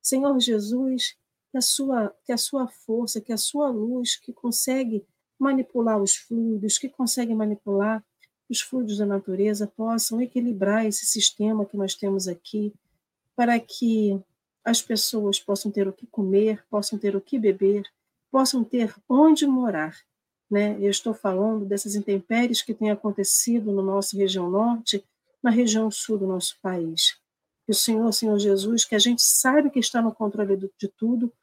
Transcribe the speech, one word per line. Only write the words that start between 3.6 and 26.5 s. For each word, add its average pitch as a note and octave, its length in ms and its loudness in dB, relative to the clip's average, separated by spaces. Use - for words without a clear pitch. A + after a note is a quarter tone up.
luz, A#3+ 460 -2
que - 180 -14
consegue A#3+ 720 -2
manipular B3+ 640 0
os G3 140 2
fluidos, A3+ 640 -4
que C4+ 100 -8
consegue A#3+ 460 -2
manipular G#3 680 -2
os A#3 120 -4
fluidos G#3+ 380 -4
da G#3 80 0
natureza, G3+ 600 -2
possam A3+ 540 -4
equilibrar A3+ 640 0
esse G#3 220 -2
sistema G#3+ 580 0
que G#3 120 -10
nós G3 180 -2
temos G3 340 -2
aqui, G#3 460 -6
para A#3+ 240 2
que G#3+ 600 0
as A#3 200 0
pessoas G#3 580 0
possam G3+ 300 -2
ter G3 180 0
o F#3+ 40 -6
que - 140 -18
comer, G#3 640 2
possam G#3 280 -4
ter G3+ 180 -2
o G3 40 0
que C4+ 180 -4
beber, G3+ 460 2
possam C4 320 2
ter A3+ 320 0
onde D4+ 380 6
morar, G#3+ 500 -2
né? G#3 280 2
Eu G3+ 120 2
estou A3 240 -2
falando G#3 500 0
dessas G3+ 300 -4
intempéries A3 680 0
que A3 140 -6
têm G#3+ 160 0
acontecido G#3 840 0
no G3 80 0
nosso G3 380 -2
região F#3 320 0
norte, A3 520 0
na A#3+ 80 2
região A3 400 2
sul G#3+ 280 -4
do G3 80 -2
nosso F#3 340 -4